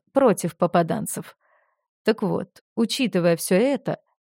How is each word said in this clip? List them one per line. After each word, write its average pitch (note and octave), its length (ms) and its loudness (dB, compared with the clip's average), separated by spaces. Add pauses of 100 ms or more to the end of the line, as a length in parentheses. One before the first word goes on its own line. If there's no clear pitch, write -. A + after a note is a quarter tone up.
(120)
против A3+ 460 2
попаданцев. - 800 -2 (640)
Так A#3+ 180 0
вот, F#3+ 400 -4 (140)
учитывая F#3+ 600 0
все F#3 200 -2
это, B3+ 440 0 (280)